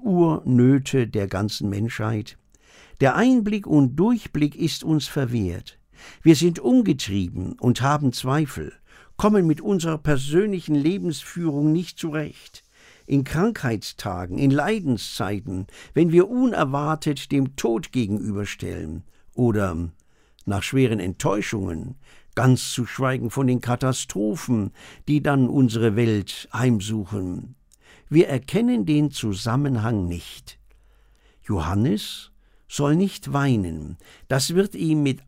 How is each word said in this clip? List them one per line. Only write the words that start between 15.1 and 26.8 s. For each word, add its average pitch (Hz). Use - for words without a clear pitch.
wenn 165
wir 175
unerwartet 151
dem 135
Tod 226
gegenüberstellen 98
oder 98
nach 98
schweren 123
Enttäuschungen, 95
ganz 127
zu 123
schweigen 127
von 135
den 123
Katastrophen, 127
die 143
dann 139
unsere 113
Welt 110
heimsuchen. 104